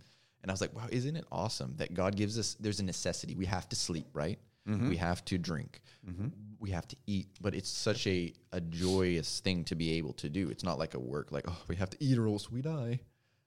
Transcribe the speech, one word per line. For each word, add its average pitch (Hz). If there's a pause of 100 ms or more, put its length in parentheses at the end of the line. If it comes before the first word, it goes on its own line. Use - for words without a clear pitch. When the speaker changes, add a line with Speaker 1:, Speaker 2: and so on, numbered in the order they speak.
(440)
Speaker 1:
And 95
I -
was 95
like, 90
"Wow, 113
isn't 131
it -
awesome 87
that -
God 95
gives 104
us," 104
there's 101
a 101
necessity. 85
We 92
have 92
to -
sleep, 82
right? 80 (320)
Speaker 2:
Mm-hmm. 107
Speaker 1:
We 87
have 85
to 92
drink. - (260)
Speaker 2:
Mm-hmm. 92 (320)
Speaker 1:
We 104
have 87
to - (120)
eat. 101 (120)
But 98
it's 95
such -
a, 90 (200)
a 92
joyous 87
thing 90
to 87
be 80
able 78
to -
do. 85
It's -
not 85
like 78
a 69
work, 67
like, 71
"Oh, 85
we 85
have 95
to -
eat 131
or 110
else 104
we 123
die." 131 (480)